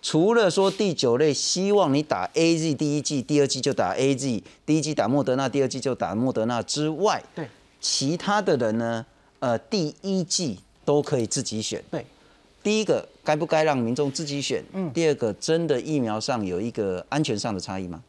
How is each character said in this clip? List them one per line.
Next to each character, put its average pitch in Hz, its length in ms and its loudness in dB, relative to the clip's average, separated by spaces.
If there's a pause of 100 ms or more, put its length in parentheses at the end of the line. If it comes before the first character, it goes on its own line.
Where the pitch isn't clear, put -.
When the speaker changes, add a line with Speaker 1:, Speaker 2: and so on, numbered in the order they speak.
Speaker 1:
除 180 340 2
了 220 140 4
说 190 220 4
第 190 240 0
九 120 220 2
类 147 180 4
希 190 380 -2
望 180 200 4
你 143 80 4
打 92 340 -2
A 165 220 4
Z 160 180 0
第 147 220 0
一 147 60 -2
剂、 143 180 -2
第 147 200 2
二 139 60 6
剂 131 140 -4
就 131 120 0
打 95 220 0
A 135 200 2
Z， 127 280 -2 (220)
第 156 140 2
一 - 20 2
剂 151 140 -4
打 104 140 0
莫 139 140 2
德 127 120 2
纳， 135 140 0
第 135 140 0
二 131 60 2
剂 131 120 -6
就 127 140 -2
打 95 200 -4
莫 123 180 0
德 110 120 0
纳 120 180 0
之 151 260 -2
外， 160 320 0 (140)
Speaker 2:
对。 151 140 -8 (320)
Speaker 1:
其 143 360 -2
他 202 240 0
的 185 180 2
人 113 200 2
呢， 117 260 -2 (360)
呃， 120 180 0
第 160 340 -2 (100)
一 190 200 -2
剂 143 380 -4 (240)
都 147 180 2
可 139 160 -2
以 113 80 0
自 127 160 -4
己 110 180 -6
选。 - 300 -6
Speaker 2:
对。 131 160 -6 (560)
Speaker 1:
第 214 180 2
一 214 40 -2
个， 135 200 0 (200)
该 151 100 2
不 156 100 0
该 156 200 2
让 147 120 2
民 117 160 0
众 143 180 0
自 160 140 -6
己 143 160 -4
选？ 123 220 -4 (100)
Speaker 2:
嗯。 185 200 -4
Speaker 1:
第 160 160 2
二 143 60 4
个， 110 200 -2
真 165 320 0
的 135 140 0
疫 147 180 -2
苗 110 220 -2
上 113 260 -2
有 90 140 -2
一 117 100 -4
个 95 380 -4
安 151 140 0
全 131 140 -2
上 110 160 -4
的 95 60 -4
差 95 200 -8
异 92 100 -6
吗？ 85 200 -10